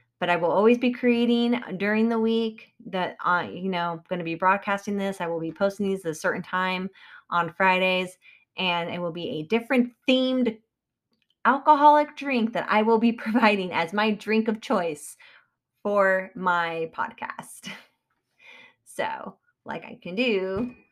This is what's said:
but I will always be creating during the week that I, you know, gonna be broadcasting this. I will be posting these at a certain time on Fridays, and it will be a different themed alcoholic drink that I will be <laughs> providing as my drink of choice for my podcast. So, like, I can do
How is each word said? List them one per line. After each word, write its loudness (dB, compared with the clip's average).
but -2
I 2
will 0
always 6
be 0
creating 2
during 2
the 0
week -2
that -6
I, 2
you -6
know, -4
gonna -4
be -4
broadcasting 0
this. -4
I -4
will -4
be -6
posting -2
these -4
at -4
a -4
certain -4
time -4
on -2
Fridays, 0
and -2
it -6
will -6
be -8
a -6
different 0
themed 2
alcoholic 6
drink -2
that -2
I 4
will 4
be 4
<laughs> -
providing 2
as -2
my 0
drink -2
of -4
choice -4
for 2
my -2
podcast. -10
So, -10
like, -10
I -18
can -12
do -2